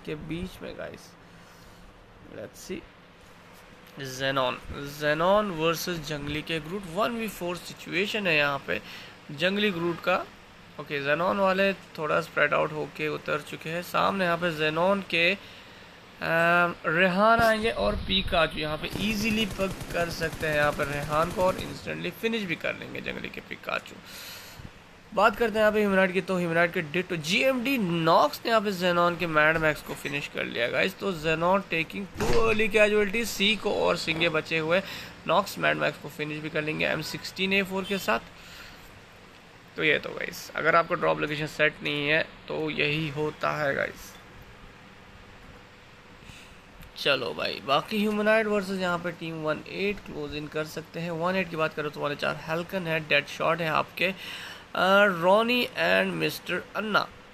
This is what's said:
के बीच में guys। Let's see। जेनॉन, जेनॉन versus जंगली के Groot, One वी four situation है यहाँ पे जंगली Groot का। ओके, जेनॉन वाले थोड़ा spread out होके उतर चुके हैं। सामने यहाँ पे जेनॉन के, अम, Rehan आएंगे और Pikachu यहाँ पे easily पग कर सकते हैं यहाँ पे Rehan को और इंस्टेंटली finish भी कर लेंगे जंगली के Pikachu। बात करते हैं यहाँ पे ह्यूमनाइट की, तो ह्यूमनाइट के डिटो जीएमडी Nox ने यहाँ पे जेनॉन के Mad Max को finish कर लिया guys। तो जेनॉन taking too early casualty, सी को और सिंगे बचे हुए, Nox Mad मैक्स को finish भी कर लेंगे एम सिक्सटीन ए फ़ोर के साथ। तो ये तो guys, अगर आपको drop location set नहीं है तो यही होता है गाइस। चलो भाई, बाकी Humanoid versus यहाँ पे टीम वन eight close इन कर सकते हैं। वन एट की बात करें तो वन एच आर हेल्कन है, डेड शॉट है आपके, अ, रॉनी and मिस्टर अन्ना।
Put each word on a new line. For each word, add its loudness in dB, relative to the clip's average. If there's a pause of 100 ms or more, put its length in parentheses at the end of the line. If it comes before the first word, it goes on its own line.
के -8
बीच -8 (120)
में -12
guys। -12 (1300)
Let's -14
see। -10 (1400)
जेनॉन, 0 (140)
जेनॉन 2
versus 0
जंगली -6
के -4
Groot, -8 (100)
One 0
वी -4
four -6
situation -4
है 4
यहाँ 2
पे -2 (500)
जंगली 2
Groot -2
का। 2 (640)
ओके, -6
जेनॉन 2
वाले 4
थोड़ा -2
spread 2
out 2
होके -4
उतर -4
चुके -12
हैं। -6
सामने 2
यहाँ 2
पे 0
जेनॉन 2
के, 2
अम, 0 (100)
Rehan 4
आएंगे 4
और 0
Pikachu 0
यहाँ -4
पे -6
easily 0
पग -4 (200)
कर 0
सकते -4
हैं 2
यहाँ 4
पे -2 (100)
Rehan 0
को 0
और 4
इंस्टेंटली -6
finish -2
भी -2
कर -4
लेंगे -10
जंगली -8
के -12
Pikachu। -8 (1160)
बात 6
करते 2
हैं 0
यहाँ 6
पे 2
ह्यूमनाइट 4
की, 0
तो -2
ह्यूमनाइट 2
के -2
डिटो -4
जीएमडी 0
Nox 4
ने 0
यहाँ 4
पे -2
जेनॉन 4
के -2
Mad 4
Max 2
को -8
finish -6
कर -4
लिया -2
guys। 0
तो -2
जेनॉन 0 (100)
taking -4 (140)
too 2
early 4
casualty, 4
सी 2
को -2
और 2
सिंगे 0
बचे 0
हुए, 2 (460)
Nox 2
Mad 2
मैक्स 0
को -14
finish -6
भी -8
कर -2
लेंगे -2
एम 0
सिक्सटीन -4
ए 2
फ़ोर -4
के -4
साथ। 0 (1600)
तो -4
ये 4
तो -8
guys, -10
अगर 2
आपको 4
drop 2
location -2
set 0
नहीं -2
है 4 (260)
तो -2
यही 0
होता -2
है 0
गाइस। -6 (2750)
चलो 0
भाई, -4
बाकी 2
Humanoid 2
versus -2
यहाँ 0
पे -4
टीम -8
वन -2
eight -4
close -10
इन -8
कर -6
सकते -12
हैं। -6
वन -2
एट -2
की -8
बात 0
करें -4
तो -12
वन -2
एच -6
आर 0
हेल्कन -4
है, 0
डेड 2
शॉट 0
है 0
आपके, 0 (540)
अ, 6
रॉनी 4
and 4
मिस्टर -2 (120)
अन्ना। 0 (260)